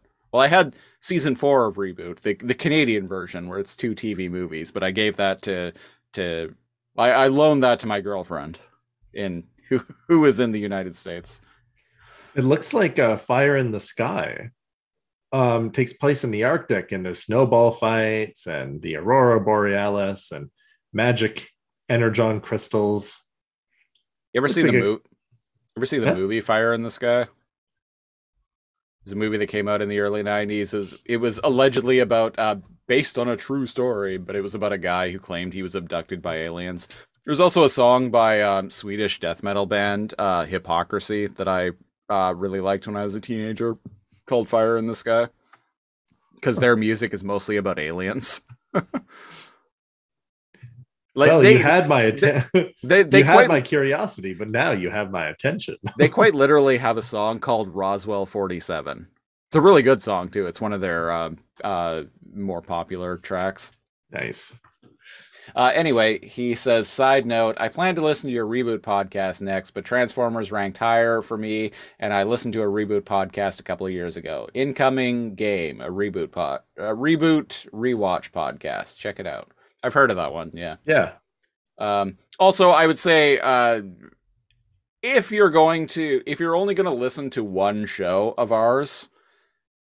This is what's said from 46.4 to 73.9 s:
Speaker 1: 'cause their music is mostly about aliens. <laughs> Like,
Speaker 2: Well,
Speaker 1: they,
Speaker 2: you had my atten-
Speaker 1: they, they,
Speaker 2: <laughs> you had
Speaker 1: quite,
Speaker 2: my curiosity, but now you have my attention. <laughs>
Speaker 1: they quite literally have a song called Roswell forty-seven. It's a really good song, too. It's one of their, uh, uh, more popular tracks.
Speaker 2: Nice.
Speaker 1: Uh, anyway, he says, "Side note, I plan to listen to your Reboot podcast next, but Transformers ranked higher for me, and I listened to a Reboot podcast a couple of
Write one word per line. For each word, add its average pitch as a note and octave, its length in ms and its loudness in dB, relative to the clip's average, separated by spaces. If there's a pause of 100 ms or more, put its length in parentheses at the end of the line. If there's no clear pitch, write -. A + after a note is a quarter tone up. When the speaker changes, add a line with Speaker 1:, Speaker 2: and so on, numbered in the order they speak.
Speaker 1:
'cause A#2 160 0
their B2 200 4
music A2 360 -2
is F#2+ 100 -8
mostly G2+ 340 -2
about F#2+ 220 -2
aliens. F2+ 600 -4 (320)
<laughs> F3+ 80 0 (2250)
Like, C#3 140 4
Speaker 2:
Well, D#3+ 140 8
Speaker 1:
they, G3 120 10
Speaker 2:
you B2 60 8
had D#3 300 4
my C3 140 4
atten- C3+ 420 2 (380)
Speaker 1:
they, F#3 200 6
they, D#3 140 6
Speaker 2:
<laughs> - 0 -
you G3 80 10
had D#3+ 80 6
Speaker 1:
quite, E3 160 8
Speaker 2:
my D#3 100 4
curiosity, C3+ 720 -2
but G2+ 140 -10
now B2 240 0
you F#2 180 -2
have G2+ 220 -6
my E2+ 160 -6
attention. C#3 480 -6 (120)
<laughs> - 100 -10
Speaker 1:
they C#3+ 100 4
quite A3 260 4
literally C#3 440 4
have A#2+ 180 0
a A2+ 60 -4
song A2 380 -4
called G#2+ 360 -2
Roswell G2 500 -4
forty-seven. F2 840 -6 (420)
It's - 80 2
a D3 40 6
really E3+ 200 8
good B2+ 200 4
song, F2+ 280 -4
too. G2 180 -4
It's E2+ 140 -10
one G#2+ 100 -4
of G2+ 80 -6
their, E2+ 320 -2
uh, E2 200 -4 (340)
uh, E2+ 380 -4 (300)
more F#2+ 280 -8
popular F2+ 560 -8
tracks. F#2+ 560 -6 (360)
Speaker 2:
Nice. - 440 -10 (1000)
Speaker 1:
Uh, B2+ 220 4
anyway, A#2 500 2
he B2 300 -4
says, A#2 320 0
"Side C3+ 380 2
note, A2+ 340 0
I A2+ 80 -2
plan F3 280 -2
to D#3+ 60 -4
listen D3+ 280 0
to B2+ 40 -4
your A2+ 140 -2
Reboot A#2 320 -2
podcast G2 600 -4
next, G2 300 -6
but G2 120 -10
Transformers A#2 640 -2
ranked G2 280 -6
higher A#2 440 2
for A2 160 -8
me, G#2+ 340 -4 (280)
and G#2 140 -4
I G2 100 2
listened A#2 300 -2
to A2 80 -2
a G#2+ 60 0
Reboot G2+ 340 -2
podcast G2 580 -4
a - 40 -18
couple F#2 220 -6
of F#2+ 60 -6